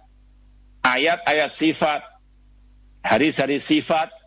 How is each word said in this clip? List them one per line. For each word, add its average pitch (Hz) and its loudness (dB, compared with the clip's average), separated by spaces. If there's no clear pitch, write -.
ayat-ayat 147 0
sifat, 156 0
hadis-hadis 139 0
sifat, 156 0